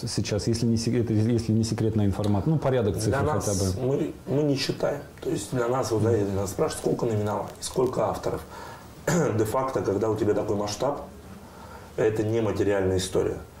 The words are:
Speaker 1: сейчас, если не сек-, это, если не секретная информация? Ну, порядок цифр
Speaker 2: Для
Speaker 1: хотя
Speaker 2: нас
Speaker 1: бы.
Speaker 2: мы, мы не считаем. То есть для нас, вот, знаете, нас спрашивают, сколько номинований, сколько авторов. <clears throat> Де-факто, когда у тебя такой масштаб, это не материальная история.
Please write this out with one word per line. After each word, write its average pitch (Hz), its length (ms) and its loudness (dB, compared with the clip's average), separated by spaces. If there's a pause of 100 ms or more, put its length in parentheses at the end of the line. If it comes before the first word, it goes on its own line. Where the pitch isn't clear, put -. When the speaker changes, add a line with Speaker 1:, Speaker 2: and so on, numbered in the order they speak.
Speaker 1:
сейчас, 104 400 -2
если 117 200 2
не 113 100 4
сек-, 117 180 0
это, 110 180 2
если 113 400 2
не 110 120 4
секретная 110 420 2
информация? 101 440 2
Ну, 156 80 4
порядок 127 360 2
цифр 107 140 0
Speaker 2:
Для 98 100 2
Speaker 1:
хотя - 320 0
Speaker 2:
нас 95 260 0
Speaker 1:
бы. 127 100 -2
Speaker 2:
мы, 143 260 0 (160)
мы 139 160 2
не 143 100 4
считаем. 143 460 -2 (200)
То - 100 -4
есть - 200 -4
для 120 160 0
нас, 127 240 0
вот, 107 120 2
знаете, 107 240 4 (100)
нас 95 140 -2
спрашивают, - 300 -2
сколько 151 260 0
номинований, 104 440 -2 (100)
сколько - 480 0
авторов. - 320 -4 (680)
<clears throat> 143 320 2
Де-факто, 110 440 0
когда 104 280 2
у 107 60 2
тебя 104 180 2
такой 104 200 0
масштаб, 104 460 -2 (960)
это 110 260 2
не 110 180 2
материальная 98 580 2
история. - 400 0 (220)